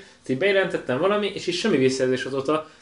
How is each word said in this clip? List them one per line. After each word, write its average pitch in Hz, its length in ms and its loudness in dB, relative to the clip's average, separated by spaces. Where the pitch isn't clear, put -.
ezt - 100 -20
így 131 80 0
bejelentettem 185 640 0
valami, 202 340 0
és - 140 -6
így 175 80 -2
semmi 190 220 2
visszajelzés 131 460 2
azóta. 135 460 -2